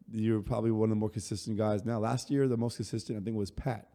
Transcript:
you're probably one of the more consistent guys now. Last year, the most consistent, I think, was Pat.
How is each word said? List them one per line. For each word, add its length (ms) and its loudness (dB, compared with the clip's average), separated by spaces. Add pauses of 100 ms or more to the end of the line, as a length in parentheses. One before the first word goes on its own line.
(120)
you're 300 2
probably 300 0
one 140 4
of 120 4
the 40 2
more 100 0
consistent 480 -4
guys 260 2
now. 140 -2
Last 320 -2
year, 180 4
the 80 2
most 200 -2
consistent, 440 -6
I 20 -4
think, 140 -2
was 140 0
Pat. 440 -6